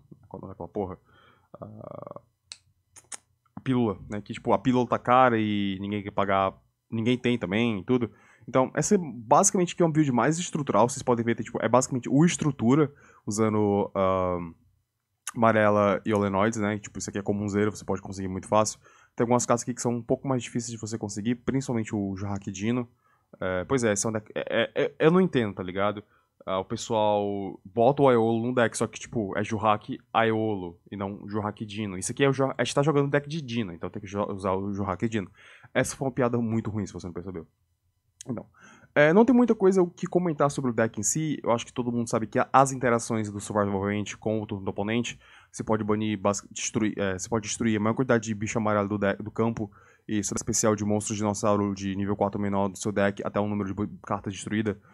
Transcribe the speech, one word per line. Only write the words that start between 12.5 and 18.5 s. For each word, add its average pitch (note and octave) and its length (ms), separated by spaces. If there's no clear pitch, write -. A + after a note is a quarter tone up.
usando, G#2+ 720
ahn, F#2 580
amarela G#2 680
e G#2+ 80
Olenoides, G2+ 460
né? G#2 180
Tipo, - 220
isso G2 100
aqui G2+ 80
é G2 60
comum G2+ 240
zero, G2+ 240
você - 120
pode F#2+ 160
conseguir F#2+ 280
muito F#2 200
fácil. G#2+ 320